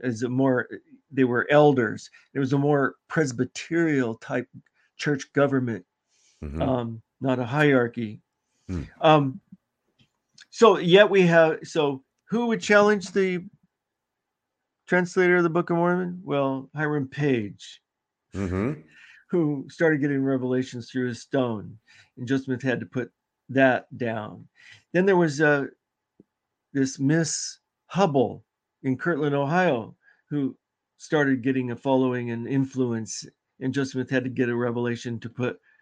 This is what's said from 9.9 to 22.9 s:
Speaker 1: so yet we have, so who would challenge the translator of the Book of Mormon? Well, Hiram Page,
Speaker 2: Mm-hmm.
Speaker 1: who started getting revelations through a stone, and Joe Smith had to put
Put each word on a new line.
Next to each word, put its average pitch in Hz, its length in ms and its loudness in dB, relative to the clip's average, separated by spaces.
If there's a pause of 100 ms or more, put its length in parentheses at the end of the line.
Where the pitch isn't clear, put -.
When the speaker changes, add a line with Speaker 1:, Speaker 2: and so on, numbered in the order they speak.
Speaker 1:
so 202 300 6
yet 180 300 8
we 196 120 6
have, 165 420 6
so 143 400 -2 (220)
who 233 220 -2
would 220 120 0
challenge 208 520 4
the 185 340 0 (1400)
translator 180 520 2
of 175 60 4
the 170 60 2
Book 170 200 -2
of 170 80 0
Mormon? 180 480 -2
Well, 135 500 -2
Hiram 147 320 -2
Page, 131 760 -4 (540)
Speaker 2:
Mm-hmm. 98 460 -4 (480)
Speaker 1:
who 147 400 -2
started 156 320 0
getting 143 200 0
revelations 127 720 -2
through 127 180 -4
a 117 60 -8
stone, 117 600 -4 (400)
and 123 100 -12
Joe 135 100 0
Smith 131 240 -6
had 120 200 -2
to 117 40 -10
put 120 240 -8 (380)